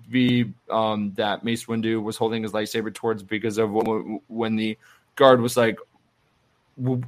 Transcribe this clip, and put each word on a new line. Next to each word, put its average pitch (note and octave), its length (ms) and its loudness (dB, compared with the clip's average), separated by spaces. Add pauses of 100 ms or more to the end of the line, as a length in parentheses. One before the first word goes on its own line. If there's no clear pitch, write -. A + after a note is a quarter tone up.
be, A#2+ 440 2 (180)
um, G#2+ 440 0
that G2+ 280 -2
Mace A#2 240 -4
Windu A2+ 340 -2
was A2 160 -6
holding A2+ 280 -2
his G#2 80 -6
lightsaber G#2+ 420 -4
towards A2 280 -4
because G#2+ 360 -4
of G#2+ 160 0
w-, A2 100 2
w-, A2 440 -4
when A2+ 260 -2
the A2 240 -2 (380)
guard C3 240 8
was A#2+ 160 0
like, A2+ 200 4 (1040)
"W-, B2+ 280 0